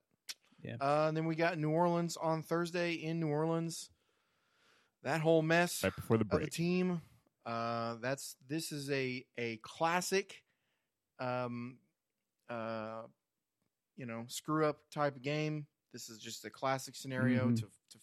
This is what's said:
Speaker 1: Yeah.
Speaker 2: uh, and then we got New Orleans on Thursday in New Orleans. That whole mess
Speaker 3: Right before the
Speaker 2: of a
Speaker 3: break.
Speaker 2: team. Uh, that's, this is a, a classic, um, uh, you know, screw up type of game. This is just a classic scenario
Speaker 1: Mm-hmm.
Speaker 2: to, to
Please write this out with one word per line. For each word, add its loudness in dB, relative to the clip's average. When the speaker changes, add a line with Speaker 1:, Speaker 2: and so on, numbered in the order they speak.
Speaker 1:
Yeah. -8
Speaker 2:
uh, 4
and 0
then 0
we 0
got 2
New 0
Orleans 2
on 0
Thursday 0
in -2
New 2
Orleans. 0
That 0
whole 6
mess 4
Speaker 3:
Right 2
before 4
the 4
Speaker 2:
of 0
a 4
Speaker 3:
break. -2
Speaker 2:
team. 0
Uh, -2
that's, -4
this -4
is -4
a, -2
a -2
classic, 0
um, -4
uh, -6
you -10
know, -6
screw 2
up 0
type 0
of -14
game. -2
This -12
is -18
just -12
a -8
classic -2
scenario 2
Speaker 1:
Mm-hmm. 4
Speaker 2:
to, 2
to -20